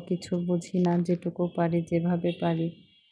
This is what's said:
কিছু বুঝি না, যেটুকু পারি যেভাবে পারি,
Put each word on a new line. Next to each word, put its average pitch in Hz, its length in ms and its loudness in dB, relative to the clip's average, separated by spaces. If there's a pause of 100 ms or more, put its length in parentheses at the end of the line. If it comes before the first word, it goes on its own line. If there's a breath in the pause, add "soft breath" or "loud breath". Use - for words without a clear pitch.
কিছু 175 380 -2
বুঝি 175 340 0
না, 175 180 4
যেটুকু 175 580 0
পারি 170 260 2
যেভাবে 170 500 0 (100)
পারি, 170 440 -2 (260 soft breath)